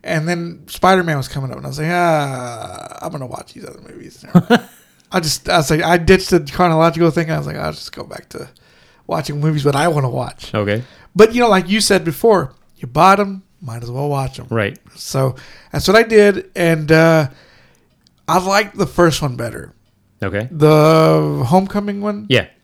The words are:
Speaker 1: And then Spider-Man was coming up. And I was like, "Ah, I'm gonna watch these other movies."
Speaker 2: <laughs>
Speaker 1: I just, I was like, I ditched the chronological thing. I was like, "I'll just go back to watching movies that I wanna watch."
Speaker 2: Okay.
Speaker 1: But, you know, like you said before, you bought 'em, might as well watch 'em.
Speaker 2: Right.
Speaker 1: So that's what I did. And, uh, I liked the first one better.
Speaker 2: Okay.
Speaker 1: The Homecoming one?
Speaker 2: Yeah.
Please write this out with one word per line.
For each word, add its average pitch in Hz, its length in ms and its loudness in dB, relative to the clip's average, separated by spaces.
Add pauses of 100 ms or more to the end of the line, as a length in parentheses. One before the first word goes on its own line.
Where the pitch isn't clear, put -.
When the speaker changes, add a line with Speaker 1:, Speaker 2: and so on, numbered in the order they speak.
Speaker 1:
And 160 240 -4
then 170 380 -8
Spider-Man 185 500 0
was 131 120 -6
coming 135 240 -8
up. 131 60 -12
And 135 80 -12
I - 20 -8
was 135 100 -12
like, 156 120 -6
"Ah, 139 1120 -4
I'm 165 100 -10
gonna 135 140 -10
watch - 280 -14
these - 100 -18
other - 160 -18
movies." - 500 -20
Speaker 2:
<laughs> - 40 -20 (800)
Speaker 1:
I 185 60 0
just, 156 280 -6
I 175 100 2
was 151 120 -2
like, 160 120 0
I 165 160 2
ditched 185 320 2
the 175 100 4
chronological 160 720 2
thing. 160 200 -4
I 156 80 -2
was 143 80 -8
like, 151 100 -10
"I'll 151 160 -6
just - 200 -14
go - 100 -14
back - 280 -16
to - 180 -14 (580)
watching 151 340 -6
movies 151 240 0
that 139 120 2
I 156 120 2
wanna 143 220 0
watch." 123 440 -8
Speaker 2:
Okay. 104 280 0 (320)
Speaker 1:
But, 220 200 4
you 247 60 0
know, 240 80 2
like 190 200 0
you 214 140 0
said 190 240 0
before, 170 480 0 (240)
you 131 100 -14
bought 185 320 4
'em, 196 220 -6 (180)
might 117 220 -14
as 120 80 -14
well 139 180 -6
watch 135 320 -6
'em. - 100 -16
Speaker 2:
Right. 110 280 -2 (180)
Speaker 1:
So 131 400 -2 (340)
that's 151 160 -4
what 196 100 6
I 226 80 8
did. 208 520 4
And, 165 340 0
uh, 160 380 6 (1000)
I 165 120 0
liked 196 400 -2
the 196 80 0
first 170 360 2
one 127 140 -4
better. - 360 -12 (500)
Speaker 2:
Okay. 101 280 -4
Speaker 1:
The 151 960 4
Homecoming 202 540 0
one? 208 300 -6
Speaker 2:
Yeah. 113 160 2 (180)